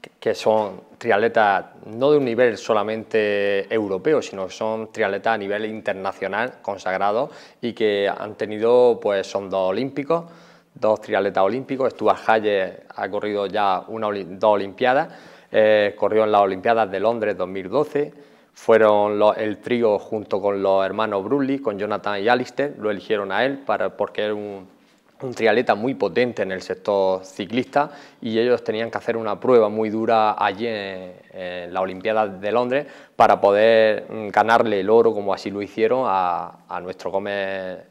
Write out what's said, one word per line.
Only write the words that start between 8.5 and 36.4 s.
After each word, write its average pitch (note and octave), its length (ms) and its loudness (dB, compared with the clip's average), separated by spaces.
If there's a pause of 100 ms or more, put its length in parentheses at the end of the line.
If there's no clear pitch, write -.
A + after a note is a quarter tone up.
pues, G2+ 260 0
son G2 220 -6
dos F#2+ 220 0
olímpicos, C#3 540 -4 (500)
dos G#2+ 260 0
triatletas G2 420 0
olímpicos. B2+ 520 -2
Stuart G2+ 320 2
Hayes G#2 460 2 (220)
ha G#2 140 -6
corrido G2+ 380 -4
ya G2 420 0
una A2 200 -4
oli-, G2+ 200 -4
dos G2 240 2
olimpiadas, B2 560 0 (420)
eh, G#2+ 460 4
corrió G#2+ 280 2
en G#2+ 80 0
las G2+ 100 6
Olimpiadas G2 480 0
de F#2+ 100 -4
Londres G#2+ 340 0
dos F2+ 140 -4
mil F#2+ 220 -10
doce, D3 420 -2 (400)
fueron G#2+ 680 4
los, G#2 180 4
el G#2+ 220 -6
trío A2+ 400 0
junto G#2 420 -6
con G2+ 220 -2
los F#2+ 240 4
hermanos G2+ 380 -2
Bruley, C3+ 340 -2
con A2 200 -4
Jonathan G#2 440 -4
y A2 60 2
Alistair, B2+ 500 0
lo G#2 120 -4
eligieron G2+ 420 -4
a G#2+ 120 0
él C#3 140 -4
para, G2 380 -4
porque G#2 300 -4
es G#2+ 60 -2
un, G2+ 360 -10 (540)
un B2+ 120 -10
triatleta A2 400 2
muy A#2+ 200 -4
potente A2+ 480 -2
en F#2+ 100 -4
el F#2 100 -8
sector F#2+ 640 -2
ciclista A#2+ 680 -4 (300)
y A2 180 -2
ellos A#2+ 240 2
tenían A2+ 300 -4
que G#2 60 -4
hacer A2+ 180 -4
una G#2 240 -6
prueba A#2 280 6
muy G#2+ 220 -2
dura A2 480 2
allí G#2 300 -2
en, F#2+ 460 -8 (180)
en F2+ 420 -10
las F#2 80 0
Olimpiadas G2 580 -2
de G#2 120 -2
Londres B2 340 0 (300)
para G#2 240 6
poder, G#2+ 680 6
mm, G#2+ 200 -8
ganarle A2 500 4
el F#2 100 -2
oro, A2+ 240 6
como G2+ 220 -2
así - 160 -8
lo G2 100 -6
hicieron, A2+ 460 0
a, F2 520 -2 (100)